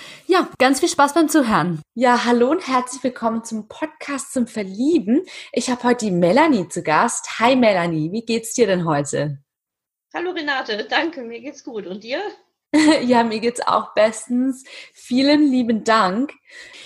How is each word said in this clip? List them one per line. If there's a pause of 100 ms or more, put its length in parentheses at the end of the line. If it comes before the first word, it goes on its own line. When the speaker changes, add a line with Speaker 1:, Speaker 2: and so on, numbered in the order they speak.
(260)
Speaker 1:
ja, (100)
ganz
viel
Spaß
beim
Zuhören. (140)
Ja,
hallo
und
herzlich
willkommen
zum
Podcast
zum
Verlieben. (300)
Ich
habe
heute
die
Melanie
zu
Gast.
Hi
Melanie,
wie
geht's
dir
denn
heute? (760)
Speaker 2:
Hallo
Renate,
danke,
mir
geht's
gut.
Und
dir? (520)
Speaker 1:
<laughs>
Ja,
mir
geht's
auch
bestens. (280)
Vielen
lieben
Dank. (540)